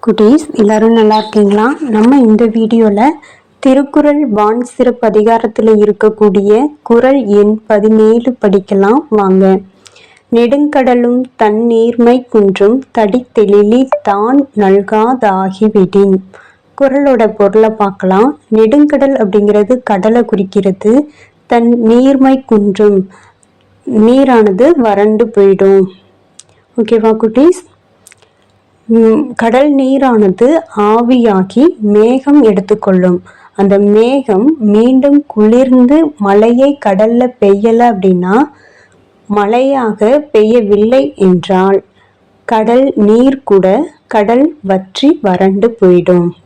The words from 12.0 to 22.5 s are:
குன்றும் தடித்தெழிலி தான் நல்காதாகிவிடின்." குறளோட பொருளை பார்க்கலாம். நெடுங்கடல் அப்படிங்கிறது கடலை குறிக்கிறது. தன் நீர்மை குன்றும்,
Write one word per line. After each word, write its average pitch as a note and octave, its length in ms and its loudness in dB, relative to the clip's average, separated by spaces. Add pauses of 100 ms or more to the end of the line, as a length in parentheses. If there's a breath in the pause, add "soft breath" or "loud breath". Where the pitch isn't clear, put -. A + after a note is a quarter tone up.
குன்றும் G3+ 540 0 (140)
தடித்தெழிலி G#3+ 880 0 (160)
தான் A3+ 520 -2
நல்காதாகிவிடின்." G3+ 1600 0 (680 loud breath)
குறளோட C4+ 460 0
பொருளை G#3+ 420 0
பார்க்கலாம். G3+ 680 -2 (120)
நெடுங்கடல் C#4 640 0
அப்படிங்கிறது G#3 680 -2
கடலை A3 420 -2
குறிக்கிறது. G#3 840 -2 (360 loud breath)
தன் A#3 380 0
நீர்மை C4 640 2
குன்றும், G3+ 640 0 (760 soft breath)